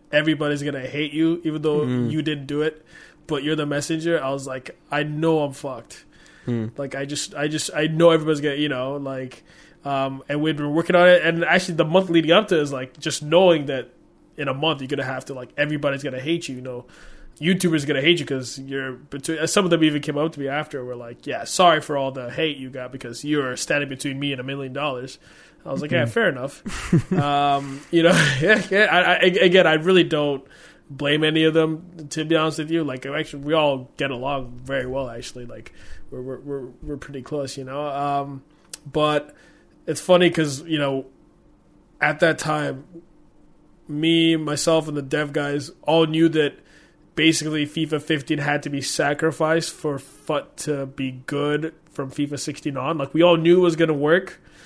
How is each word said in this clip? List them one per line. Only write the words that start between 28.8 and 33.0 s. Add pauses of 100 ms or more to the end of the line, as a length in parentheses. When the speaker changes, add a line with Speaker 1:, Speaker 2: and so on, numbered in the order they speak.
Speaker 1:
I,
I, (240)
again,
I
really
don't (460)
blame
any
of
them,
to
be
honest
with
you.
Like,